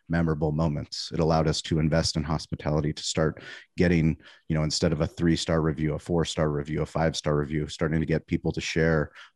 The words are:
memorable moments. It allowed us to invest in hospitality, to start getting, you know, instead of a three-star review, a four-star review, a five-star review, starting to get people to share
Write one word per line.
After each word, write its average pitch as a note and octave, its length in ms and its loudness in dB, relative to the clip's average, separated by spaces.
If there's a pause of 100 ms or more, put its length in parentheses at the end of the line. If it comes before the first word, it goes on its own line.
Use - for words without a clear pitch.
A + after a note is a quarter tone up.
memorable D#2+ 440 2
moments. D2+ 600 -2
It D#2+ 60 -4
allowed D#2+ 300 4
us D2+ 140 0
to D#2+ 180 0
invest D#2+ 340 2
in D#2 80 0
hospitality, D2+ 680 -2
to - 100 -10
start - 400 -2 (340)
getting, E2 400 4 (320)
you D#2+ 60 0
know, D#2 80 2
instead D#2 300 0
of D2+ 80 -2
a E2 80 2
three-star E2 520 2
review, D#2 340 0
a D#2+ 40 -6
four-star D#2+ 500 -2
review, D2+ 340 -4
a D#2 40 -2
five-star D#2+ 500 0
review, D2 300 -2
starting D#2+ 320 -2
to D#2+ 80 0
get D#2 220 -2
people E2 240 -2
to - 80 -4
share D#2+ 500 0 (240)